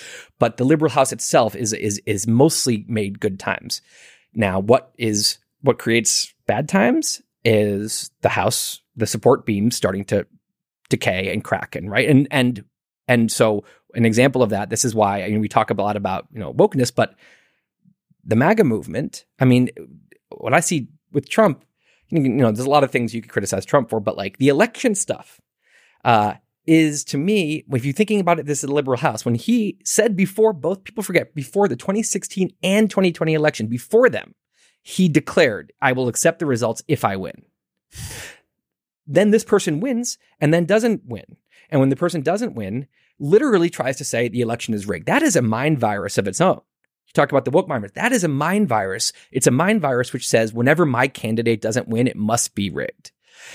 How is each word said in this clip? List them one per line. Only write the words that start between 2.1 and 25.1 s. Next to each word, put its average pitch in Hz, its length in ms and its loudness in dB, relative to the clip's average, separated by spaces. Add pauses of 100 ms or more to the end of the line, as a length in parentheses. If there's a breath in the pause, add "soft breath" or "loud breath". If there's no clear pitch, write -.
mostly 123 580 2
made 107 320 -4
good 98 220 -4
times. - 420 -8 (500 soft breath)
Now, 98 280 0
what 117 360 2
is, 104 420 -2 (240)
what 117 180 2
creates - 520 0 (140)
bad 120 220 -2
times 247 520 0 (240)
is 104 760 0
the - 80 0
house, - 520 -2 (140)
the 107 140 -2
support 127 360 2
beam 110 280 0
starting 98 320 -4
to 101 200 -2 (640)
decay 95 440 -2
and 101 100 -4
crack, - 320 -6
and 92 160 -10
right, 107 180 0
and, 139 220 4
and, 123 340 -2 (440)
and 117 240 2
so 110 320 2 (300 soft breath)
an 117 100 2
example 123 360 4
of 107 100 4
that, 101 200 -4
this 110 140 -2
is 113 100 -2
why, 101 300 0
I 101 60 -6
mean, 107 100 0
we 104 80 -2
talk - 220 2
a 110 40 0
lot 104 220 -2
about, 98 360 -4
you 123 60 -14
know, 78 160 -10
wokeness, 135 400 2
but - 220 -2 (1080 soft breath)
the 110 120 0
maga 196 260 4
movement, 110 640 -4 (160)
I 131 60 4
mean, 123 240 4 (640)
what - 220 -4
I 170 60 4
see 151 260 -2 (240)
with - 180 -4
Trump, 202 360 2 (440)
you 160 120 0
know, 127 320 2
there's 120 120 -6
a 139 60 -2
lot 147 140 4
of 131 80 -4
things 120 200 -2
you 117 80 -6
could - 120 -20
criticize 98 320 -4
Trump - 260 0
for, 110 80 -2
but, 101 180 -4
like, 101 220 -10
the 131 80 2
election 208 480 2
stuff, - 460 -8 (640 soft breath)